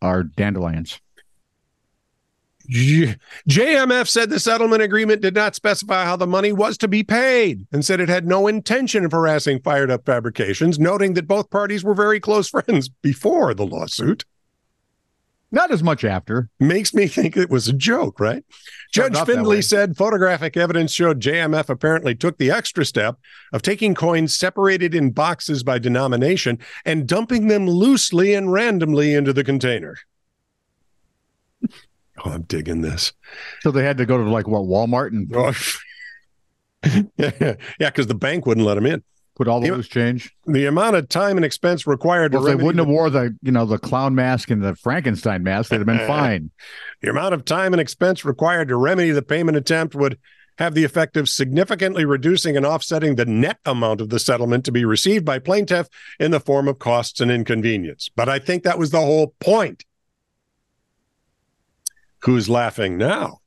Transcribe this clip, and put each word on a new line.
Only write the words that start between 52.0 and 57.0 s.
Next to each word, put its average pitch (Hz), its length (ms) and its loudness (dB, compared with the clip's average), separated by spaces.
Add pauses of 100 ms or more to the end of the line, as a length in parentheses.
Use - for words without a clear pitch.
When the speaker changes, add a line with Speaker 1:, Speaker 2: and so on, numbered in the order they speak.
Speaker 2:
reducing 147 540 0
and 139 80 0
offsetting 156 480 -2
the 120 140 0
net 120 360 0
amount 113 380 -2
of 107 80 -8
the 120 80 -2
settlement 120 480 0
to 120 60 -6
be 120 140 0
received 180 380 2
by 143 140 -2
plaintiff 180 500 -2 (320)
in 156 120 0
the 151 80 2
form 139 280 0
of 135 120 -2
costs 120 420 -2